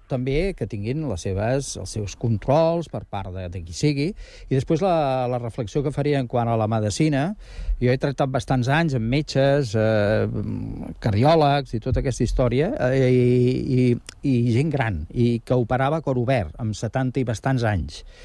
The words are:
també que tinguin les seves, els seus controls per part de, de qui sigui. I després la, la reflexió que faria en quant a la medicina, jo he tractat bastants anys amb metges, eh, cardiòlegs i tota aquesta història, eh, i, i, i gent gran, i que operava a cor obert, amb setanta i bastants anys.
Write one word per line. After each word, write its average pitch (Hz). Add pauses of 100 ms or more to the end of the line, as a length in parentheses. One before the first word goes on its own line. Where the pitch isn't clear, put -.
també 139
que 107
tinguin 123
les 92
seves, 110
els 95
seus 104
controls 156
per 107
part 95
de, 92
de 90
qui 85
sigui. 147 (400)
I 131
després 147
la, 143
la 123
reflexió 120
que 143
faria 143
en 127
quant 117
a 113
la 110
medicina, 135 (460)
jo 123
he 135
tractat 139
bastants 127
anys 156
amb 110
metges, 139
eh, 107 (720)
cardiòlegs 139
i 113
tota 127
aquesta 127
història, 135 (180)
eh, 131
i, 123 (340)
i, 143
i 120
gent 143
gran, 113
i 120
que 127
operava 131
a 156
cor 131
obert, 113
amb 110
setanta 127
i -
bastants 123
anys. 92 (220)